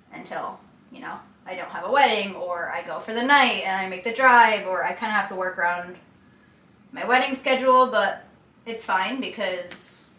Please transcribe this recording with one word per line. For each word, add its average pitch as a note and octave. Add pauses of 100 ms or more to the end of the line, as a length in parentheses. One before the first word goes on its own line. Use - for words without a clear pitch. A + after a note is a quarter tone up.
(120)
until, - (320)
you -
know, D#3+ (260)
I F#3
don't F3
have D#3+
a G3+
wedding, A3
or F3
I E3+
go E3+
for -
the A#3
night B3+
and F#3+
I F#3+
make F#3
the A#3
drive, A3+
or F#3
I F#3
kinda G#3+
have G3
to G3+
work F#3
around F3 (960)
my -
wedding C4
schedule, B3+
but G#3 (420)
it's A#3
fine G3+
because F#3 (180)